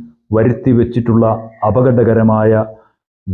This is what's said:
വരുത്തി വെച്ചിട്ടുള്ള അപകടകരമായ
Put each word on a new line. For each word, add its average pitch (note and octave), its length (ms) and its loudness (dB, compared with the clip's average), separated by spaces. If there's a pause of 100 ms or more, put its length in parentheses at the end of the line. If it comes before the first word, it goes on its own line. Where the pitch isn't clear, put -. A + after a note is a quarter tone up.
(340)
വരുത്തി A2 440 0
വെച്ചിട്ടുള്ള A#2 460 0 (440)
അപകടകരമായ A2 840 2 (800)